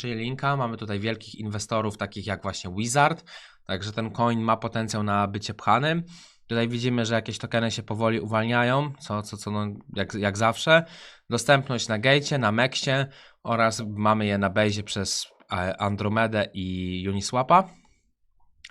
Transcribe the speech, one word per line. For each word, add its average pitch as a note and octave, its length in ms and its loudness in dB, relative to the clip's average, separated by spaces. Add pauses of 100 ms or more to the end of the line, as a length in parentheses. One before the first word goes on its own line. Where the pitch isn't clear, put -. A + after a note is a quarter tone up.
Chainlinka. B2+ 540 -4
Mamy A#2 200 -2
tutaj G#2 240 -6
wielkich A2 340 -6
inwestorów, G#2+ 600 -4
takich G2 300 -6
jak G2 160 -4
właśnie F#2 280 -6
Wizard, B2+ 540 2 (420)
także G2 260 -6
ten A2+ 180 -4
coin A#2 300 0
ma A2+ 160 2
potencjał A2 460 -4
na G2+ 240 2
bycie G#2 280 -6
pchanym. D3 480 2 (440)
Tutaj A#2 220 0
widzimy, A#2+ 380 0
że A2+ 80 0
jakieś A2 240 -2
tokeny A2+ 320 0
się G#2+ 120 -4
powoli A2+ 380 0
uwalniają, A#2+ 800 2
co, G#2 220 -4
co, G#2 140 -12
co, G2+ 140 -8
no, G#2 160 -2 (300)
jak, G2 180 -2
jak G2+ 240 0
zawsze. D#3+ 460 4 (440)
Dostępność B2 600 2
na A2 100 0
Gate'cie, C3+ 400 2
na A2 140 4
Mexie C3+ 540 0 (360)
oraz A2+ 400 2 (140)
mamy G#2+ 300 4
je G2+ 120 2
na G2 120 2
Base'ie G#2 320 2
przez, - 440 -4 (260)
e, F#2 280 -2
Andromedę G#2+ 720 2
i F#2 560 -4
Uniswapa. B2+ 580 2 (1040)